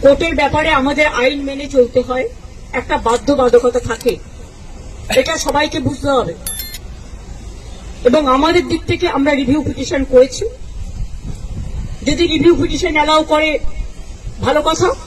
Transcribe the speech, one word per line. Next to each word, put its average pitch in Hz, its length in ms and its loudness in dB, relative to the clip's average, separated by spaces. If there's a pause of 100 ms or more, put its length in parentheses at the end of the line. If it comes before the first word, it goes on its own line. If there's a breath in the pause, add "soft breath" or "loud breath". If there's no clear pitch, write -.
কোর্টের 285 380 6
ব্যাপারে 302 280 2 (120)
আমাদের 285 260 2 (140)
আইন 277 260 2
মেনে 277 280 -6
চলতে 247 320 4
হয়, 254 180 -2 (540)
একটা 294 160 -4 (120)
বাধ্যবাধকতা 240 800 4
থাকে, 233 240 -2 (1040)
এটা 311 140 0 (120)
সবাইকে 302 420 0
বুঝতে 277 300 -4
হবে। 185 160 -2 (1700)
এবং 277 140 4 (160)
আমাদের 330 340 4
দিক 320 100 -2 (100)
থেকে 349 140 0 (120)
আমরা 277 140 2 (100)
রিভিউ 277 260 2
পিটিশন 277 340 -4 (120)
করেছি, 262 320 6 (1600)
যদি - 160 2 (100)
রিভিউ 320 280 6
পিটিশন 311 360 0
অ্যালাউ 311 240 4 (120)
করে 311 160 2 (960)
ভালো 294 220 2
কথা। 320 220 2 (180)